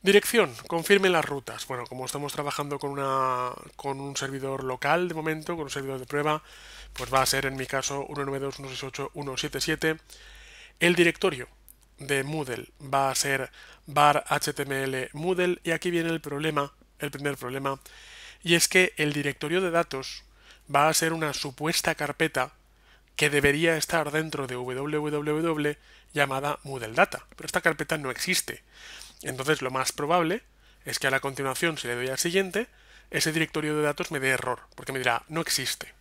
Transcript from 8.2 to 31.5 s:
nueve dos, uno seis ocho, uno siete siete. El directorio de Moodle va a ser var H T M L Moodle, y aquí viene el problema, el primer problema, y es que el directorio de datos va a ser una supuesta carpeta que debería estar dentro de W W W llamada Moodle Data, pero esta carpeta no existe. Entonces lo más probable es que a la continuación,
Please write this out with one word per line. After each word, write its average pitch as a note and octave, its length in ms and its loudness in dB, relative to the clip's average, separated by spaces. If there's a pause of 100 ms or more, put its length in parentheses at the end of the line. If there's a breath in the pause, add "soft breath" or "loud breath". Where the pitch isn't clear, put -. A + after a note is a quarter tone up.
nueve C#3 140 -4
dos, C#3 200 -6
uno C#3 100 -12
seis B2+ 160 -10
ocho, C3+ 300 -8
uno C#3 220 -8
siete C#3 240 -4
siete. D#3+ 380 0 (840 loud breath)
El F3 140 6
directorio E3+ 540 2 (500)
de C#3 240 -2
Moodle C3+ 460 -6 (120)
va C3+ 300 2
a B2+ 60 -2
ser C3+ 340 0 (360 loud breath)
var D3 420 6
H D3 240 0
T C#3+ 100 -6
M C3+ 220 -2
L C3 280 -4
Moodle, F3 520 0
y E3+ 80 0
aquí E3 180 -2
viene E3+ 200 0
el E3 100 -2
problema, D3 520 -2 (280)
el D3 100 -4
primer C#3 260 -4
problema, C3+ 440 -4 (640 loud breath)
y E3+ 100 4
es E3+ 140 4
que F#3 280 6
el D3+ 160 0
directorio D3 480 -2
de F3+ 120 0
datos E3 500 -2 (500 loud breath)
va C#3+ 160 6
a D#3 60 2
ser D#3+ 180 2
una D#3 220 -2
supuesta D3+ 600 -2
carpeta C#3+ 560 0 (640 soft breath)
que D3 140 2
debería D3 460 4
estar D3 360 0
dentro D3+ 340 -2
de B2+ 80 -6
W B2+ 320 -4
W D3+ 560 -2
W D3 360 0 (340 soft breath)
llamada C#3+ 500 0
Moodle A#2+ 300 -8
Data, - 420 2
pero - 120 -14
esta F3+ 140 -2
carpeta D#3+ 380 0
no C3 140 -4
existe. - 500 -2 (600 loud breath)
Entonces C3+ 400 0
lo B2+ 100 -2
más C3 180 0
probable E3 540 0 (400 soft breath)
es - 160 -6
que C#3 80 2
a - 20 4
la C3+ 80 4
continuación, C#3 580 -2